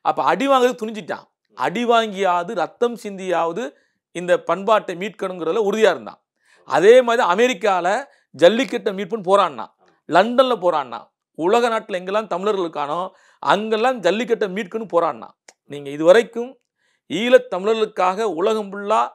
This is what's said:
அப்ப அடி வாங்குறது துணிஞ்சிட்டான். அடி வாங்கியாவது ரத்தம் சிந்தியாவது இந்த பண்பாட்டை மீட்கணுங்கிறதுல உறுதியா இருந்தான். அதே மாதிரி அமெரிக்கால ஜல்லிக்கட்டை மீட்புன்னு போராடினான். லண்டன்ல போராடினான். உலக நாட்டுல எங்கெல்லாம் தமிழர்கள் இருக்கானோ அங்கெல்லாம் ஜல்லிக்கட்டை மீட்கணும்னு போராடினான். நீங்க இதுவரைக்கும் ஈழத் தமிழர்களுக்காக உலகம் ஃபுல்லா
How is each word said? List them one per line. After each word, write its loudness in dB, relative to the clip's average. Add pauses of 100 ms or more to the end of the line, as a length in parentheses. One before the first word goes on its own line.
அப்ப -2
அடி 0
வாங்குறது 4 (100)
துணிஞ்சிட்டான். -10 (260)
அடி -4
வாங்கியாவது 0
ரத்தம் -4
சிந்தியாவது -4 (380)
இந்த -2
பண்பாட்டை 0
மீட்கணுங்கிறதுல -4
உறுதியா 4
இருந்தான். -10 (420)
அதே 8
மாதிரி 0
அமெரிக்கால 0 (340)
ஜல்லிக்கட்டை 2
மீட்புன்னு -8
போராடினான். 0 (360)
லண்டன்ல 4
போராடினான். -2 (240)
உலக 2
நாட்டுல -4
எங்கெல்லாம் -4
தமிழர்கள் -2
இருக்கானோ -6 (300)
அங்கெல்லாம் 0
ஜல்லிக்கட்டை -2
மீட்கணும்னு -8
போராடினான். -4 (300)
நீங்க -14
இதுவரைக்கும் 2 (500)
ஈழத் 2
தமிழர்களுக்காக -4
உலகம் -4
ஃபுல்லா -2